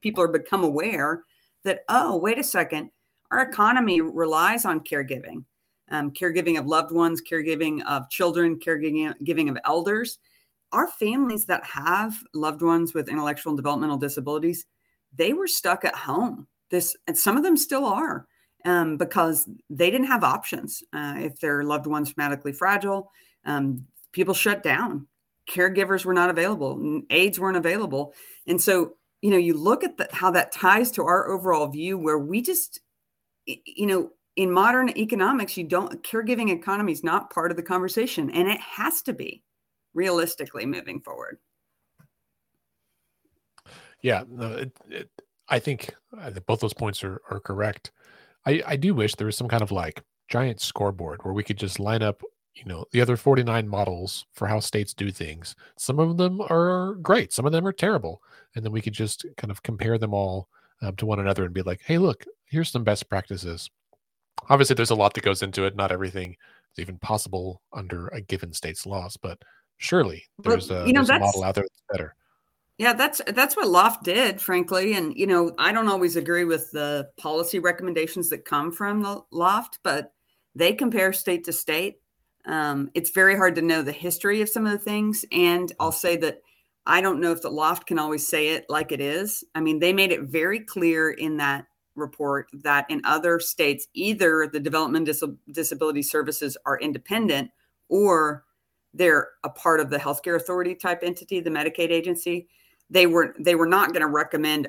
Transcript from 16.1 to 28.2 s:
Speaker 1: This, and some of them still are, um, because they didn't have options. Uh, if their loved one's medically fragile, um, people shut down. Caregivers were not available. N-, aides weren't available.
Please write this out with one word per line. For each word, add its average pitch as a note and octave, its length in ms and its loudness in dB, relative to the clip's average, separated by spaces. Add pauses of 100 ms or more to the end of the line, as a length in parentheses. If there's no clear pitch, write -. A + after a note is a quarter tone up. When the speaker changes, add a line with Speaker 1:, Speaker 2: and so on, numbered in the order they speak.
Speaker 1:
This, F3 340 0
and - 100 -4
some G#3+ 220 2
of D4 60 4
them F4 120 6
still C#4 300 0
are, A#3 400 -2 (400)
um, E3+ 320 2
because E3 500 2 (220)
they E3+ 220 2
didn't C4 160 2
have B3 160 2
options. - 680 -2
Uh, D3 260 -8
if C#3 220 -8
their D3 240 0
loved D3 220 -2
one's D3 320 -4
medically C#3+ 340 -2
fragile, G3 600 0 (340)
um, C#3 400 -2 (260)
people F3+ 220 0
shut G3+ 300 0
down. D3+ 440 0 (420)
Caregivers F#3 560 2
were F#3 80 0
not F3 160 4
available. D#3+ 520 0
N-, D3+ 280 -4
aides F#3 300 2
weren't F#3+ 180 0
available. D#3+ 560 -2 (340)